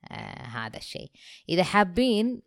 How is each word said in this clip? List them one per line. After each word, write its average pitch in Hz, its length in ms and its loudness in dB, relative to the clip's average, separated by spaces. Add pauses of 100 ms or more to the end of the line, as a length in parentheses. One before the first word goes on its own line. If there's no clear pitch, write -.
(120)
آه، - 300 -12
هذا 113 360 -10
الشيء. - 340 -14 (380)
إذا 170 140 6
حابين 214 840 2